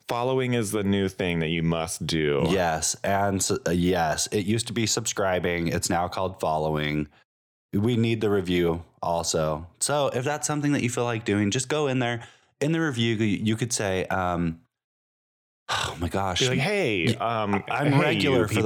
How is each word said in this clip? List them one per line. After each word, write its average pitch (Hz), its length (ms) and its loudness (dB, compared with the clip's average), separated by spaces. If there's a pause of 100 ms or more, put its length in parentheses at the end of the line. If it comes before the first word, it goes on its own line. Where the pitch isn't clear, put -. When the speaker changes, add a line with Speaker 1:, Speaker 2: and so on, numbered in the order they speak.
Speaker 1:
Following 127 460 0
is 110 180 0
the 107 120 0
new 98 260 4
thing 87 300 0
that 80 100 0
you 85 120 0
must 82 460 0
do. 73 400 2
Speaker 2:
Yes, 82 560 0
and 98 380 0
s-, - 100 -2
uh, 90 200 -2
yes, 87 600 2
it 101 140 -2
used 113 220 -2
to - 60 -8
be 113 120 0
subscribing. 90 840 0
It's 87 220 -2
now 87 180 0
called 92 320 -4
following. 76 720 0 (640)
We 113 240 2
need 113 240 2
the 107 80 2
review 87 560 2 (160)
also. 85 680 -2 (140)
So 143 260 0
if 127 160 -2
that's 147 240 -4
something 147 240 0
that 143 120 2
you 120 60 0
feel 123 140 -2
like 117 220 -2
doing, 104 260 4
just 131 160 -2
go 151 200 0
in 131 120 2
there. 120 240 -2 (380)
In 147 100 2
the 165 80 2
review, 117 360 2
you, 110 100 2
you 107 320 2
could 117 160 -2
say, 95 320 0
um, 87 560 -2 (1080)
oh - 300 -4
my 85 80 -2
gosh. 95 320 -2
Speaker 1:
Be 131 80 2
like, 127 120 0
"Hey, 135 540 0
Speaker 2:
Y-, - 0 - (300)
Speaker 1:
um, 101 260 -2
Speaker 2:
I'm 127 220 -2
Speaker 1:
hey, 139 60 2
you - 40 4
Speaker 2:
regular 135 460 2
for 107 140 -2
the - 40 -